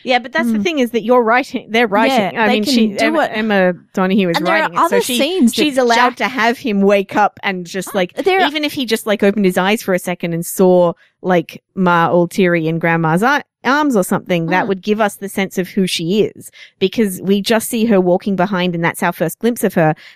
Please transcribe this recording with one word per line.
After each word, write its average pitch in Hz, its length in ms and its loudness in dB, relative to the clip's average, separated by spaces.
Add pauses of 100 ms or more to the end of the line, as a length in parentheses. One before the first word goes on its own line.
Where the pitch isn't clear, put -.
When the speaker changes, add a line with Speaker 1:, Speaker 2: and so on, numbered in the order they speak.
Speaker 1:
Yeah, 247 160 2
but 247 120 -16
that's 240 200 0
the 220 60 0
Speaker 2:
Mm. 202 40 -2
Speaker 1:
thing 320 160 -2
is 240 140 0
that 233 100 -2
you're 247 220 4
writing, 240 460 0
they're 233 180 2
writing. 214 460 2
Speaker 2:
Yeah, 226 100 0
Speaker 1:
I - 20 2
Speaker 2:
they 214 80 2
Speaker 1:
mean, 214 100 0
Speaker 2:
can 277 80 0
Speaker 1:
she, 226 160 4
Speaker 2:
do 202 80 -6 (100)
Speaker 1:
Emma, 302 180 0
Speaker 2:
it. - 100 -4
Speaker 1:
Emma 202 380 0 (220)
Donoghue 190 360 0
is 170 60 0
Speaker 2:
And 277 100 -2
there 180 80 2
are - 60 2
Speaker 1:
writing 170 160 -4
it, - 20 -2
so 285 60 2
Speaker 2:
other 339 180 2
Speaker 1:
she, 247 160 -2
Speaker 2:
scenes 285 360 2
that 220 80 0
Speaker 1:
she's 254 140 0
allowed 240 200 2 (140)
Speaker 2:
Jack 240 80 -14
Speaker 1:
to 214 100 -2
have 233 280 0
him 202 260 -2
wake 196 340 2
up 208 260 0
and 180 240 -6
just, 180 220 -8
Speaker 2:
Uh, - 80 -14
Speaker 1:
like, 180 180 -2
Speaker 2:
there 370 260 0
are 349 60 2
Speaker 1:
even 302 180 -4
if 294 100 -4
he 262 120 -4
just, 220 200 -4
like, 208 160 0
opened 202 220 2
his 185 140 2
eyes 196 240 0
for 196 100 -2
a 175 60 0
second 175 360 -6
and 170 120 -6
saw, 180 460 4 (280)
like, 180 420 -2 (120)
Ma 175 340 2
all 175 200 2
teary 175 400 0
in 165 100 -2
Grandma's 165 440 0
eye, 269 200 0 (220)
arms 277 320 0
or 185 60 2
something, 175 440 -2
that 180 180 0
Speaker 2:
Mm. - 40 -6
Speaker 1:
would 190 140 -4
give 214 180 -2
us 208 160 0
the 196 120 -12
sense 190 280 -4
of 185 120 -4
who 185 180 0
she 180 360 -2
is, - 280 -6 (300)
because 190 420 -2
we 196 180 0
just 220 300 -2
see 226 160 0
her 202 140 4
walking 185 340 0
behind 180 400 0
and 170 100 -2
that's 170 200 -2
our 175 80 0
first 165 260 -4
glimpse 233 240 -2
of 208 120 -2
her. 156 200 2 (220)